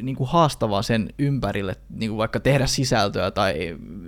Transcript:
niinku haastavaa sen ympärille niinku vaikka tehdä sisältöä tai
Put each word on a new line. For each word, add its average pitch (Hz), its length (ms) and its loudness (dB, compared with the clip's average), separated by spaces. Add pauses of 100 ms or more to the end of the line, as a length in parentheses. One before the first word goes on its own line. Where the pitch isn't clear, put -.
niinku 131 220 -4
haastavaa 127 580 2
sen 113 260 0 (100)
ympärille 104 580 0 (140)
niinku 110 260 -4
vaikka 110 240 0
tehdä 131 260 4
sisältöä 104 640 0
tai 87 460 0 (320)